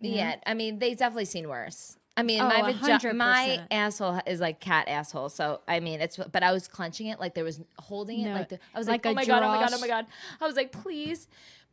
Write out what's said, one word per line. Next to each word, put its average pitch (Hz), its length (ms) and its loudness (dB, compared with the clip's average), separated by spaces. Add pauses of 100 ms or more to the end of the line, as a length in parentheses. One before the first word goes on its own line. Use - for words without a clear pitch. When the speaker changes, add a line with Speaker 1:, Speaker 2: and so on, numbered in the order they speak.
Speaker 1:
you 202 120 -2
know? - 40 0
Speaker 2:
Yeah, 208 200 0 (100)
I 220 80 0
mean, 220 240 -4
they've 240 180 0
definitely 233 300 0
seen 165 240 -6
worse. - 480 -10 (180)
I 233 60 4
mean, 226 180 2
Speaker 1:
Oh, 254 80 4
Speaker 2:
my 226 120 6
vagi-, - 20 4
my - 80 2
Speaker 1:
a - 20 4
hundred 233 460 4
percent. 247 520 4
Speaker 2:
asshole 208 440 0
ha-, 180 120 -2
is 175 140 -2
like 160 200 -2
cat 165 280 4
asshole. 147 400 -4
So, 151 400 -2
I 170 120 2
mean, 160 200 -4
it's, 160 160 -4
but 185 260 -2
I 180 100 8
was 185 140 0
clenching 180 420 -8
it 214 120 -8
like 180 140 -6
there 165 100 -2
was, 160 160 -6 (180)
holding 208 420 -8
it 214 80 -2
Speaker 1:
No, 202 60 -2
Speaker 2:
like 180 140 -4
the, - 100 -10 (160)
I - 40 -8
was 226 100 -4
Speaker 1:
like 233 160 2
Speaker 2:
like, - 20 2
Speaker 1:
a - 40 2
Speaker 2:
"Oh 220 40 2
my 262 120 0
God, 233 160 6
oh 214 60 4
my 214 120 2
God, 240 120 4
oh 247 40 -2
Speaker 1:
drosh. 240 60 -2
Speaker 2:
my 247 60 -4
God." 226 180 0 (340)
I 320 60 0
was 294 100 -2
like, 262 160 -2
"Please 320 560 -8 (440)